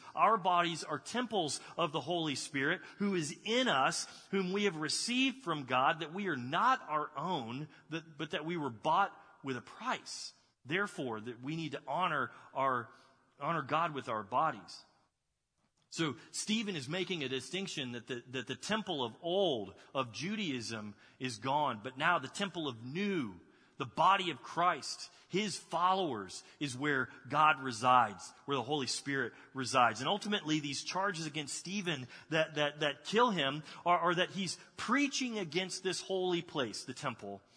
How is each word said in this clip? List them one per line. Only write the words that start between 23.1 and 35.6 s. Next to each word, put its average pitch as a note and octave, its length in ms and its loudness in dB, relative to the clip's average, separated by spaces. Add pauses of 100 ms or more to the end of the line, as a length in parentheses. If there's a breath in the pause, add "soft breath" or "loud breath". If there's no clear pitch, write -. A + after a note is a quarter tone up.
the C#3 100 -4
body F3+ 440 4
of C3+ 100 -8
Christ, - 720 0 (200 loud breath)
his F#3+ 260 0
followers, E3 880 0 (160 loud breath)
is C#3 180 -4
where C#3 300 2 (200 loud breath)
God D3+ 360 6
resides, A#2+ 680 4 (120)
where C#3 120 0
the B2 60 0
Holy C3+ 240 -2
Spirit C3+ 460 -2 (200 loud breath)
resides. B2 460 4
And C3+ 100 -2
ultimately, F#3 520 0
these C#3 240 -6
charges F3+ 420 -2
against C#3+ 300 -6
Stephen E3+ 500 -4 (220 loud breath)
that, D#3 260 2
that, D3 240 0
that D3 280 0
kill A#3 240 6
him D3+ 340 2 (200 loud breath)
are, F3 140 6
are E3+ 160 4
that E3 160 2
he's E3+ 280 -4 (180 loud breath)
preaching B3+ 640 0
against F3+ 420 -2